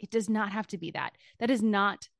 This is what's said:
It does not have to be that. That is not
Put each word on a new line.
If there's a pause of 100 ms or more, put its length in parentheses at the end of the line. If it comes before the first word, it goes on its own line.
It
does
not
have
to
be
that. (260)
That
is
not (120)